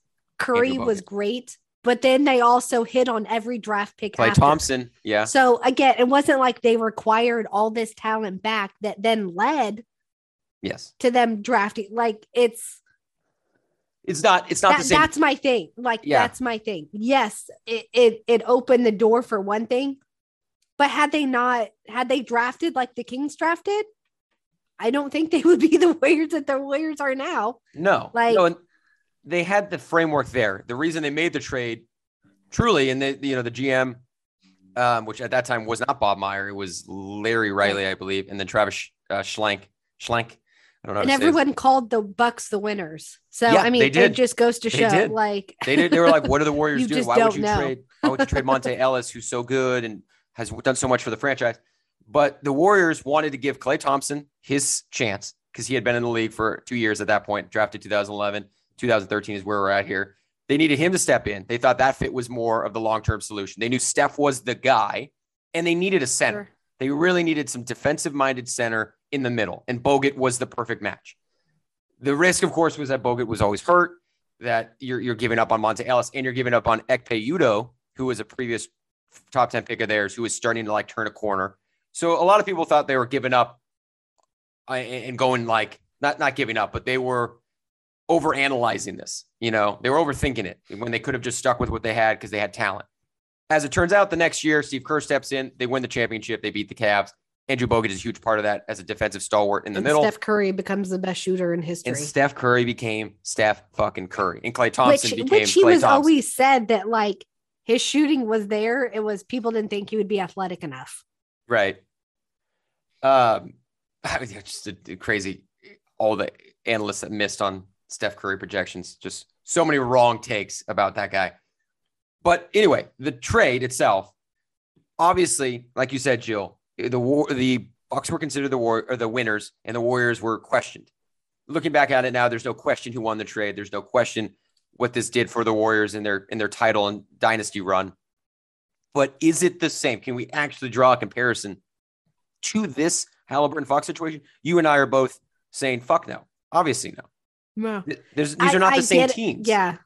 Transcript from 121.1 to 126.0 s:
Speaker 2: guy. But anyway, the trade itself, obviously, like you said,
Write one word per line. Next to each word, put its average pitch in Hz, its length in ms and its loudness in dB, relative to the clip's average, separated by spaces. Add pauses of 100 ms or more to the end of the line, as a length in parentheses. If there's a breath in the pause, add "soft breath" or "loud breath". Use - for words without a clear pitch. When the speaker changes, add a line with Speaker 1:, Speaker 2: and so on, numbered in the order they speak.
Speaker 2:
guy. 95 220 -2 (880)
But 175 320 2
anyway, 190 340 4 (120)
the 139 120 -4
trade 135 520 2
itself, 120 500 0 (840)
obviously, 160 800 0
like 127 160 -2
you 135 80 -4
said, 123 220 0